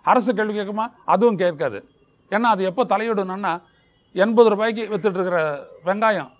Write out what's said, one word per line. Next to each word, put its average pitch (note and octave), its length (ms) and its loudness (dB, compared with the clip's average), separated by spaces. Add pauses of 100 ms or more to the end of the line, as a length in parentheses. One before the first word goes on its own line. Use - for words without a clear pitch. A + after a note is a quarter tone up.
அரசு A3 320 2
கேள்வி G#3+ 240 -4
கேட்குமா? G#3 340 -8 (120)
அதுவும் G3 320 2
கேட்காது. D3+ 520 -2 (420)
ஏன்னா G#3 100 0
அது G#3+ 240 2
எப்போ F#3 200 -2
தலையிடணும்னா, G3 760 -4 (500)
எண்பது A3 360 4
ரூபாய்க்கு A3 340 0
வித்துட்டு G3+ 320 -2
இருக்கிற E3+ 540 -2 (160)
வெங்காயம் G3+ 560 0